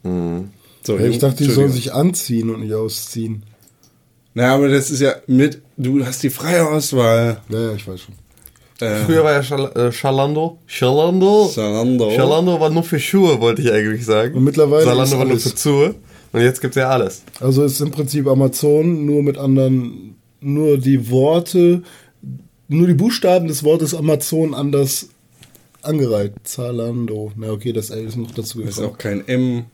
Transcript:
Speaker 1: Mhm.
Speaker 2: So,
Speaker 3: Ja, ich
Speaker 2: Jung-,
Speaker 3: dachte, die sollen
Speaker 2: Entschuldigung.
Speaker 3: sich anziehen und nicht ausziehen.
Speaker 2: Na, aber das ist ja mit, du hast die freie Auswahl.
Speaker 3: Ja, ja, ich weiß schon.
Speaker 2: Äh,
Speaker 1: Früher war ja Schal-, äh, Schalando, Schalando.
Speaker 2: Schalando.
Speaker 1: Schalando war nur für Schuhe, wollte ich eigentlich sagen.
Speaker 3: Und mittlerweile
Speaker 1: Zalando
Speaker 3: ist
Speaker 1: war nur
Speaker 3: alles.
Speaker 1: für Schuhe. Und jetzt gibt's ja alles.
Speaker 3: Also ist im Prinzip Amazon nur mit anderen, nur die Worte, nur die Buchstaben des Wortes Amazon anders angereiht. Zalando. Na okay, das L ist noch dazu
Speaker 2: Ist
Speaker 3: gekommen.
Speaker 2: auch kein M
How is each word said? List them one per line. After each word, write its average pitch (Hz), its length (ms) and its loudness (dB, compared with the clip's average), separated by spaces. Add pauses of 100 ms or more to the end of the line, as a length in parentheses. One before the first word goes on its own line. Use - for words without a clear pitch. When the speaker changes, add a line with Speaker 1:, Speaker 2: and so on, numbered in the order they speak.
Speaker 1:
Mhm. 90 460 -6 (340)
Speaker 2:
So, 107 140 -2
Speaker 3:
Ja, 113 80 0
ich 123 80 2
Speaker 2:
Jung-, - 60 -4
Speaker 3:
dachte, 135 240 0
die - 80 -
sollen 139 160 4
Speaker 2:
Entschuldigung. 131 80 0
Speaker 3:
sich 120 180 -6
anziehen 127 560 -2
und 110 120 -8
nicht 107 120 -6
ausziehen. 110 680 -6 (880)
Speaker 2:
Na, 123 220 2
aber 139 140 2
das 139 200 0
ist 135 120 -2
ja 135 120 2 (140)
mit, 135 340 2 (160)
du 135 280 0
hast - 180 -8
die 139 80 0
freie 165 360 0
Auswahl. 117 840 0
Speaker 3:
Ja, 110 100 -4 (100)
ja, 107 60 -6
ich 101 120 -12
weiß 92 140 -12
schon. - 140 -20 (720)
Speaker 2:
Äh, 107 180 -2
Speaker 1:
Früher 160 180 4
war 151 100 4
ja 143 100 2
Schal-, 135 320 -4
äh, 120 160 0
Schalando, 143 720 -2
Schalando. 180 880 2
Speaker 2:
Schalando. 113 600 0
Speaker 1:
Schalando 156 440 2
war 156 120 2
nur 165 120 0
für 165 160 -2
Schuhe, 170 400 2
wollte 117 220 0
ich 120 100 2
eigentlich 107 340 0
sagen. 113 300 0
Speaker 3:
Und 131 80 2
mittlerweile 147 420 4
Speaker 1:
Zalando 127 180 4
Speaker 3:
ist 135 80 0
Speaker 1:
war 131 140 0
nur 131 60 0
Speaker 3:
alles. 117 200 0
Speaker 1:
für - 60 -10
Schuhe. 147 380 2 (380)
Und 113 80 0
jetzt 127 200 2
gibt's 127 160 -6
ja 127 120 0
alles. 117 320 -2 (180)
Speaker 3:
Also 131 240 2
ist 139 160 0
im 147 120 -4
Prinzip 143 340 -4
Amazon 147 800 2
nur 147 160 2
mit 143 160 0
anderen, 131 800 0 (260)
nur 143 380 0
die 123 320 0
Worte, 175 720 2 (840)
nur 165 200 2
die 170 80 4
Buchstaben 185 520 2
des 147 160 -6
Wortes 156 300 2
Amazon 156 640 -2
anders 139 540 -2 (760)
angereiht. 113 500 -2 (100)
Zalando. 117 920 -6
Na 110 160 -8
okay, 107 200 -6
das 110 200 -6
L 110 140 -10
ist 110 120 -10
noch 110 140 -8
dazu 113 300 -10
Speaker 2:
Ist 98 160 -8
Speaker 3:
gekommen. 104 160 -6
Speaker 2:
auch - 40 -20
kein 101 300 -8
M 127 460 -2